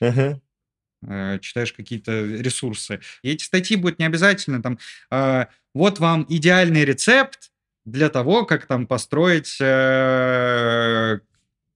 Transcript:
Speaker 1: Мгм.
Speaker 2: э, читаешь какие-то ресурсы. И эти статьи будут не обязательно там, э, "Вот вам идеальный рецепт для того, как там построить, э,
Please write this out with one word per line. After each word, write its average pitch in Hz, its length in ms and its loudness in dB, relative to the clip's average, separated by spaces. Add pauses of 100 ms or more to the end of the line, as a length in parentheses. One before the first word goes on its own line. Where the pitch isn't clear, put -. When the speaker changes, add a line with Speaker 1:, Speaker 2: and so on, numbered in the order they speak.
Speaker 1:
Мгм. 131 400 0 (640)
Speaker 2:
э, 98 340 -6
читаешь - 320 -6
какие-то 113 380 -10 (140)
ресурсы. 110 720 -6 (240)
И 127 80 -4
эти 156 120 -6
статьи 185 340 -2
будут 175 220 -2
не 160 60 0
обязательно 165 580 0
там, 123 160 -6 (320)
э, 131 340 0 (300)
"Вот 185 240 2
вам 165 300 2
идеальный 165 560 4
рецепт 247 640 2 (340)
для 139 240 0
того, 165 360 2
как 156 200 0
там 123 220 -2
построить, 151 760 0
э, 123 1600 2 (560)